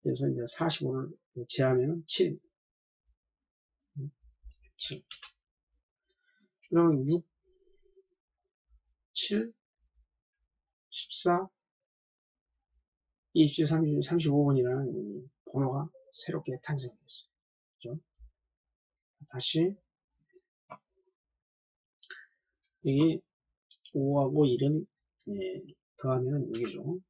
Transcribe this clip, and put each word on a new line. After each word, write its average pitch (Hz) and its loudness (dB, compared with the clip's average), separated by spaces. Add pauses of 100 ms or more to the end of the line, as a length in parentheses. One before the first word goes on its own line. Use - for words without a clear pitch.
그래서 131 0
이제 123 -2
사십오를 135 -2 (380)
제하면은 135 2
칠. - 0 (2250)
칠. - -10 (1700)
그럼 160 4
육, 165 0 (1900)
칠, 220 -2 (1400)
십사, - 0 (1900)
이십칠, 156 4
삼십일, 151 2
삼십오 147 2
번이라는 131 2
이 107 -8 (240)
번호가 139 -2 (220)
새롭게 - -6
탄생했어요. - -10 (460)
그죠? - -12 (1300)
다시 160 0 (3000)
여기 156 4 (720)
오하고 139 4
일은, 139 2 (440)
예, 190 -6 (360)
더하면은 127 0
육이죠. 120 -4 (100)